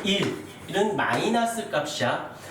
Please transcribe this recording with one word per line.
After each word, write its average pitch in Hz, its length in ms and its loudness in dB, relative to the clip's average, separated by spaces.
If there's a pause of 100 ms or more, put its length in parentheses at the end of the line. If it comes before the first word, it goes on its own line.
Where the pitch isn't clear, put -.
일은 196 920 0
마이너스 226 760 2
값이야. - 640 0 (160)